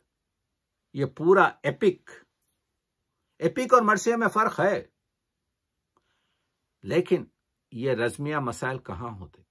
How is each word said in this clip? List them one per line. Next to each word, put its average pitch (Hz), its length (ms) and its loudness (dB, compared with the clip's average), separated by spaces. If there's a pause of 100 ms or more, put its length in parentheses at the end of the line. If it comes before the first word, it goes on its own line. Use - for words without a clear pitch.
(960)
ये 139 120 -2
पूरा 170 380 4 (200)
एपिक। 143 440 0 (1300)
एपिक 233 340 2
और 247 100 8
मरसिया 214 340 2
में 226 120 0
फर्क - 320 -2
है, 185 280 0 (1900)
लेकिन 165 460 -2 (420)
ये 127 240 -4
रज़मिया 143 460 -4
मसाइल 131 400 -6
कहाँ 117 300 -10
होते? 95 400 -18